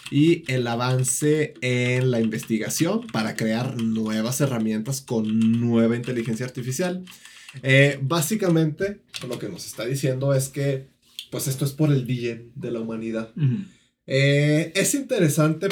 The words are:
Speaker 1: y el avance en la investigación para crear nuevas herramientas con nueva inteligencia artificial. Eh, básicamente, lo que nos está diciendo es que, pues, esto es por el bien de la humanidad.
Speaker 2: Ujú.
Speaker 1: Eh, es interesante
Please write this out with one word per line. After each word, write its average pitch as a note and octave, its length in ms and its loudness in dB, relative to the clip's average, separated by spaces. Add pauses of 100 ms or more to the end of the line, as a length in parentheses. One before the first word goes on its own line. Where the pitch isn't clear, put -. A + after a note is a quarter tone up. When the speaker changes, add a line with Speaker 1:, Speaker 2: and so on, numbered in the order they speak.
Speaker 1:
y E3 420 4
el B2 160 0
avance C3 920 0
en B2+ 500 2
la A#2 80 2
investigación A2 960 0
para A2 240 -2
crear A2+ 440 -2
nuevas A2 600 -2
herramientas A2+ 580 -2
con A2+ 600 2
nueva A#2 340 4
inteligencia B2 500 -4
artificial. F3+ 600 -6 (580)
Eh, C#3 380 6
básicamente, E3+ 1000 0 (220)
lo B2 140 -8
que G#2+ 80 -8
nos F2+ 180 -12
está G#2+ 200 -10
diciendo C3+ 480 0
es C3+ 160 0
que, C#3 380 -4 (440)
pues, A#2+ 160 -6
esto C3+ 160 -2
es C3+ 80 0
por D#3 220 2
el C3 100 2
bien A#2 520 -4
de A#2+ 160 -8
la A2+ 100 -4
humanidad. A2+ 560 -6
Speaker 2:
Ujú. A#2+ 260 0 (420)
Speaker 1:
Eh, D3 720 2
es F#3+ 200 0
interesante D#3+ 760 2